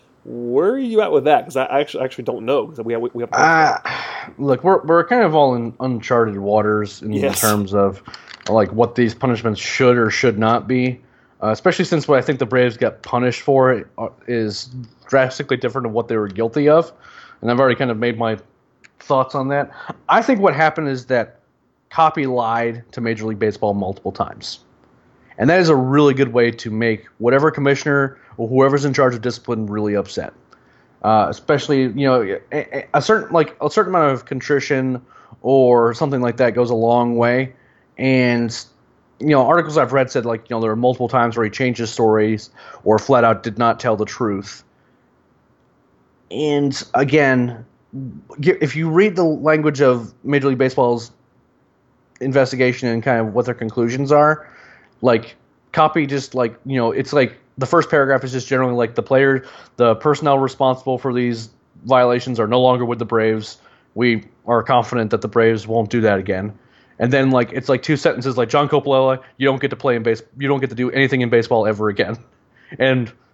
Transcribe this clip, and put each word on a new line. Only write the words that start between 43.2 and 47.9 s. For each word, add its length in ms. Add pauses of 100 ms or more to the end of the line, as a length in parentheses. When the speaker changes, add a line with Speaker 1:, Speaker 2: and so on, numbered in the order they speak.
Speaker 2:
out 200
did 160
not 200
tell 160
the 120
truth. 580 (1700)
And 520 (120)
again, 720 (720)